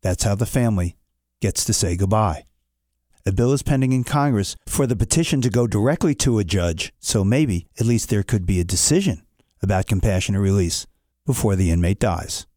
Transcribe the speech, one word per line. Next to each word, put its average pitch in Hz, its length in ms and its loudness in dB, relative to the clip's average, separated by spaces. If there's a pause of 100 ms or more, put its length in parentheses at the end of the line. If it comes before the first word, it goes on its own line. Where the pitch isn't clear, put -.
That's 92 220 -2
how 101 120 0
the 110 100 -2
family 107 500 0 (460)
gets - 240 -2
to 113 80 -2
say 87 240 -2
goodbye. 98 480 0 (800)
A 98 80 0
bill 117 180 2
is 139 100 0
pending 131 300 0
in 127 140 0
Congress 143 500 0 (100)
for 139 220 0
the 120 80 0
petition 143 460 0
to 123 80 2
go 117 180 0
directly 131 480 0
to 117 240 0
a 101 60 0
judge, 87 520 -2
so - 280 -2
maybe 110 420 0 (100)
at 113 80 0
least 117 220 0
there 104 160 0
could 98 220 -2
be 92 160 0
a - 20 0
decision 120 600 0 (360)
about 95 240 0
compassionate 95 540 0
release 98 480 0 (380)
before 113 320 0
the 92 120 2
inmate 87 300 2
dies. - 580 -4